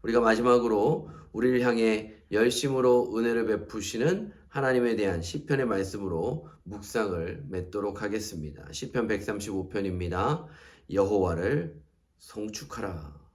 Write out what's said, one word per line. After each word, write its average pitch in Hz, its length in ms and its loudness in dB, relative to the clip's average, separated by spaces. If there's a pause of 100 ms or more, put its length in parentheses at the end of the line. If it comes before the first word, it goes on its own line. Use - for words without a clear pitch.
우리가 117 160 4
마지막으로 117 880 4 (220)
우리를 123 300 2
향해 113 520 2 (180)
열심으로 123 840 4
은혜를 117 280 2
베푸시는 120 840 -2 (180)
하나님에 123 460 2
대한 92 260 0
시편의 139 440 -2
말씀으로 95 840 -2 (160)
묵상을 95 880 -6
맺도록 98 520 -6
하겠습니다. 95 680 -6
시편 120 360 -4
백삼십오 104 600 -4
편입니다. 95 800 -2 (440)
여호와를 98 920 2 (380)
송축하라. 95 1000 -10 (160)